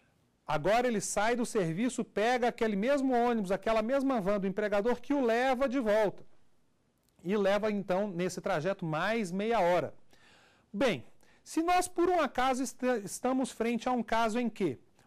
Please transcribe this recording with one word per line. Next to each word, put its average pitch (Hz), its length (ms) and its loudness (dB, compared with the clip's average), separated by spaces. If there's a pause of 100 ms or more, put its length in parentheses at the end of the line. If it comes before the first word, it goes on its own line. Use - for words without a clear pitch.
(460)
Agora 180 400 2
ele 220 140 0
sai 214 340 0
do 240 120 -2
serviço, 202 580 -2
pega 240 440 0
aquele 220 280 -2
mesmo 262 360 2
ônibus, 233 380 2
aquela 220 320 0
mesma 262 380 0
van 202 180 0
do 190 80 -2
empregador 208 540 0
que - 140 -2
o 277 100 2
leva 247 440 2
de 262 120 0
volta. 214 440 2 (1000)
E 190 120 0
leva, 202 340 2
então, 202 380 -2
nesse 180 320 -4
trajeto 185 440 -4
mais 180 460 -2
meia 208 300 0
hora. 170 340 2 (800)
Bem, 196 320 0 (400)
se - 180 -4
nós, 359 240 4
por 349 220 0
um 359 120 4
acaso, 262 420 0
est-, - 200 -8 (220)
estamos 254 480 -2
frente 233 360 -2
a 254 40 0
um 247 100 -2
caso 226 380 0
em 240 80 -2
que 180 320 -4 (260)